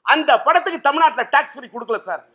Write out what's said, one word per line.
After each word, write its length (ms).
அந்த 400
படத்துக்கு 400
தமிழ்நாட்டுல 480
டாக்ஸ் 240
ஃப்ரீ 140
கொடுக்கல 320
சார். 340